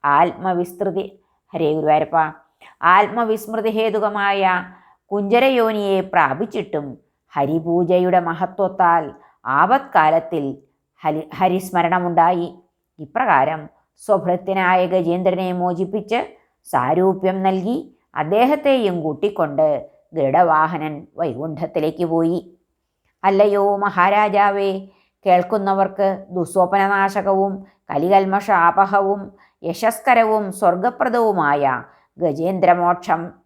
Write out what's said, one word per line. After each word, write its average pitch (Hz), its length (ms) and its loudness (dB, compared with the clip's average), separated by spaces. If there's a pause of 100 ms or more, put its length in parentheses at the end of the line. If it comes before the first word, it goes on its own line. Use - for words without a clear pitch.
ആത്മവിസ്തൃതി, 180 1120 -2 (360)
ഹരേ 160 200 0
ഗുരുവായൂരപ്പ, 156 420 0 (680)
ആത്മവിസ്മൃതി 214 840 2
ഹേതുകമായ 202 960 0 (480)
കുഞ്ചരയോനിയെ 214 880 0
പ്രാപിച്ചിട്ടും 170 960 -2 (340)
ഹരിപൂജയുടെ 170 880 0
മഹത്വത്താൽ 170 920 -2 (360)
ആപത്കാലത്തിൽ 160 1120 0 (460)
ഹരി, 156 180 -2 (120)
ഹരിസ്മരണമുണ്ടായി. 180 1200 0 (440)
ഇപ്രകാരം 156 680 -2 (280)
സ്വഭൃത്യനായ 185 920 0
ഗജേന്ദ്രനെ 180 680 0
മോചിപ്പിച്ച് 190 760 -4 (360)
സാരൂപ്യം 185 760 0
നൽകി 190 520 -4 (200)
അദ്ദേഹത്തെയും 226 880 0
കൂട്ടിക്കൊണ്ട് 151 840 -2 (260)
ഗരുഡവാഹനൻ 156 920 0 (100)
വൈകുണ്ഠത്തിലേക്ക് 156 880 -4
പോയി. 165 460 -2 (720)
അല്ലയോ 202 520 2
മഹാരാജാവേ, 202 1120 0 (400)
കേൾക്കുന്നവർക്ക് 190 1040 0
ദുസ്വപ്നനാശകവും 196 1400 0 (240)
കലികൽമഷാപഹവും 190 1400 2 (320)
യശസ്കരവും 220 880 0
സ്വർഗപ്രദവുമായ 185 1300 0 (360)
ഗജേന്ദ്രമോക്ഷം 175 1120 0 (160)